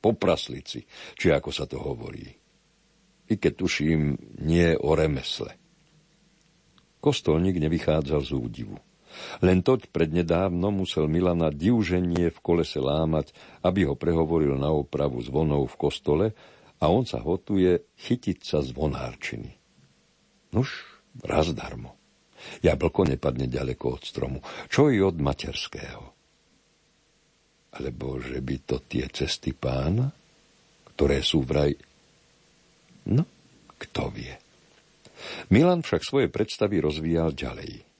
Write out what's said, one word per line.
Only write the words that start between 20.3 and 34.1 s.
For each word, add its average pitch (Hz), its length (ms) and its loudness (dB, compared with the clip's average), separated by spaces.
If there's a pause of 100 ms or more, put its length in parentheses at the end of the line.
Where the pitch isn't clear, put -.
Nuž, - 260 -2 (380)
raz 78 320 0
darmo. - 420 -12 (680)
Jablko 82 440 2
nepadne 65 440 -2
ďaleko 64 520 -4
od - 20 -20
stromu, 65 360 -6 (300)
čo 147 200 4
i 117 120 4
od 92 160 2
materského. - 880 -6 (1700)
Alebo 64 400 -6
že 64 220 -6
by 65 160 -4 (100)
to 64 200 -2
tie - 280 -2
cesty - 380 -4
Pána, 73 580 0 (840)
ktoré 69 260 4
sú 73 220 2
vraj... 71 320 2 (1400)
No, 135 120 2 (520)
kto - 340 -8
vie. - 240 -12 (1160)